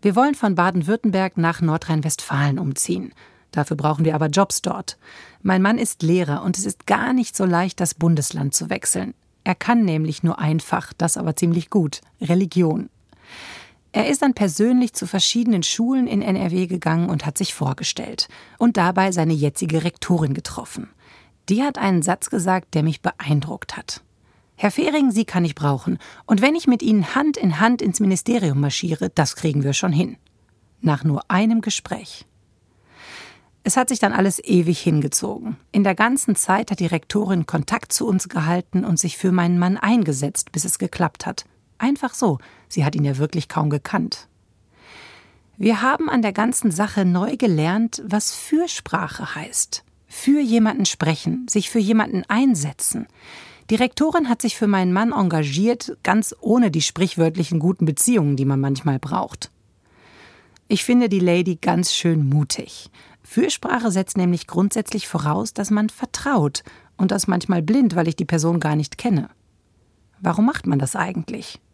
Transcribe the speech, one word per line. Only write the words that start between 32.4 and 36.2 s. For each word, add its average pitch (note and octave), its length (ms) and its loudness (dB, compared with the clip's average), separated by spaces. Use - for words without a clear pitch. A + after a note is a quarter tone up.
Es - 140 0
hat B3+ 100 2
sich B3+ 120 -2
dann G3+ 120 4
alles G3 320 0
ewig F3 380 2
hingezogen. - 760 -2
In G3+ 140 4
der F#3+ 100 2
ganzen A3+ 400 2